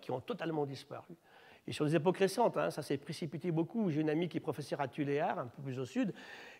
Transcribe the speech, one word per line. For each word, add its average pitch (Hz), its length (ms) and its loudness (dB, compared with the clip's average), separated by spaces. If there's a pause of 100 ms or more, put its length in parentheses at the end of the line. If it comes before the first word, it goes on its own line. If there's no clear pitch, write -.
qui - 100 -6
ont 127 80 0
totalement 160 460 -2
disparu. 131 480 -10 (540)
Et - 40 -6
sur 151 140 0
des 151 100 4
époques 175 220 4
récentes, 190 400 4
hein, 160 140 2
ça 156 100 -4
s'est 139 160 0
précipité 170 540 -4
beaucoup. 165 380 2
J'ai 151 120 2
une 156 80 4
amie 165 180 2
qui 156 100 -4
est - 40 0
professeure 147 400 -2
à 139 80 0
Tuléar, 151 500 0
un 131 60 -4
peu 120 160 -12
plus 135 180 -4
au 127 60 -2
sud, 233 260 0 (480)